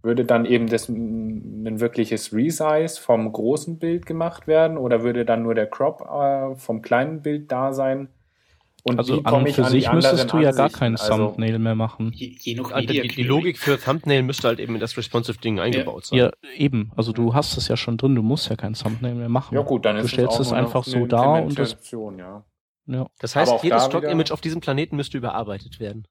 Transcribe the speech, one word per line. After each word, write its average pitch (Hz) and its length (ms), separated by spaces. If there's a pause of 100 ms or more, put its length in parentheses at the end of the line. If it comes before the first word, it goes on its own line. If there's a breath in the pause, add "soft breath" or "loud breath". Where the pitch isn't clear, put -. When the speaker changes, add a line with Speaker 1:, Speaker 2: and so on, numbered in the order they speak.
Speaker 1:
Würde 120 240
dann 117 200
eben 117 220
das, 113 220
ein 110 880
wirkliches 117 540
Resize 156 680
vom 113 300
großen 147 480
Bild 170 260
gemacht 165 420
werden 160 300
oder 123 260
würde 120 220
dann 117 180
nur 117 120
der 107 120
Crop, - 340
äh, 139 540
vom 117 260
kleinen 143 400
Bild 147 300
da 135 220
sein? 135 360 (760)
Und 123 140
Speaker 2:
Also 123 200
Speaker 1:
wie 143 60
komm 127 180
Speaker 2:
an 139 60
Speaker 1:
ich 143 80
Speaker 2:
für 127 100
Speaker 1:
an 127 60
Speaker 2:
sich 131 120
Speaker 1:
die - 60
anderen 170 260
Speaker 2:
müsstest - 160
du 160 60
ja 147 140
gar 135 160
Speaker 1:
Ansichten? - 120
Speaker 2:
kein 117 160
Speaker 1:
Also 107 320
Speaker 2:
Thumbnail 113 320
mehr 113 160
machen. 113 380
Speaker 3:
Je, - 260
je 117 160
nach 127 160
Speaker 4:
Also 131 160
die, - 60
Speaker 3:
Media 135 80
Speaker 4:
die 120 80
Speaker 3:
Gallery. 123 180
Speaker 4:
Logik 156 300
für 143 200
Thumbnail 139 460
müsste 135 240
halt 113 140
eben 117 140
in 107 40
das 113 160
Responsive-Ding 113 640
eingebaut 120 460
sein. - 140
Speaker 2:
Ja, 123 120 (240)
eben. 123 400
Also 117 160
du 117 220
hast - 240
es - 100
ja 120 80
schon 117 220
drin, 135 180
du 117 80
musst 131 260
ja 110 60
kein 107 200
Thumbnail 117 400
mehr 120 120
machen. 123 260
Speaker 1:
Ja 143 100
gut, 139 200
dann 104 140
Speaker 2:
Du - 20
Speaker 1:
ist 120 60
es 120 80
Speaker 2:
stellst 117 240
Speaker 1:
auch - 20
Speaker 2:
es 127 120
Speaker 1:
nur - 80
Speaker 2:
einfach 127 260
Speaker 1:
noch - 0
Speaker 2:
so 127 140
Speaker 1:
eine 120 100
Speaker 2:
da 127 240
und 151 260
das 117 140
Speaker 1:
Implementation, 107 460
ja. 98 260 (400)
Speaker 2:
Ja. 127 220 (120)
Speaker 4:
Das - 160
heißt, 151 160
Speaker 1:
Aber - 80
auch - 60
Speaker 4:
jedes 123 180
Speaker 1:
da 135 60
wieder 170 100
Speaker 4:
Stock-Image 160 320
auf 156 80
diesem 165 220
Planeten 147 340
müsste 139 220
überarbeitet 107 640
werden. 107 300